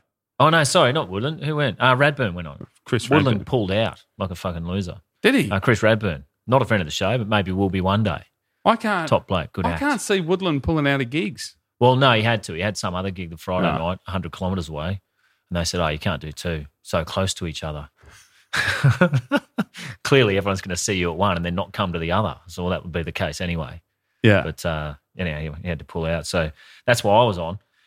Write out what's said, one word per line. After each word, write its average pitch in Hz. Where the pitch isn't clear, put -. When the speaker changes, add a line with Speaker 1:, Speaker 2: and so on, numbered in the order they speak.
Speaker 1:
Oh, 147
no, 160
sorry, 139
not 143
Woodland. 127
Who 151
went? 143
Uh, 127
Radburn 135
went 87
on. -
Speaker 2:
Chris 113
Speaker 1:
Woodland 131
Speaker 2:
Radburn. 98
Speaker 1:
pulled 104
out 104
like 92
a 90
fucking 85
loser. 90
Speaker 2:
Did 247
he? 127
Speaker 1:
Uh, 98
Chris 113
Radburn. 104
Not 127
a 113
friend 107
of 80
the 76
show, 98
but 107
maybe 104
will 95
be 92
one 98
day. 90
Speaker 2:
I 214
can't, 202
Speaker 1:
Top -
bloke, 90
good 90
Speaker 2:
I 85
Speaker 1:
act. 82
Speaker 2:
can't 277
see 196
Woodland 170
pulling 156
out 139
of 120
gigs. 156
Speaker 1:
Well, 127
no, 131
he 110
had 113
to. 90
He 82
had 101
some 92
other 95
gig 90
the 82
Friday 92
Speaker 2:
No. 69
Speaker 1:
night, 87
a 92
hundred 87
kilometres 92
away. 80
And 90
they 85
said, 90
"Oh, 82
you 76
can't 78
do 78
two 80
so 85
close 95
to 90
each 80
other." 76
<laughs> -
Clearly, 113
everyone's 98
gonna 92
see 98
you 87
at 80
one 95
and 85
then 87
not 92
come 95
to 85
the 82
other. 95
So 87
that 87
would 90
be 82
the 82
case 82
anyway. 82
Speaker 2:
Yeah. 101
Speaker 1:
But, -
uh, 78
anyhow, 78
he, 78
he 87
had 82
to 73
pull 82
out. 80
So 80
that's 120
why 107
I 123
was 101
on. 87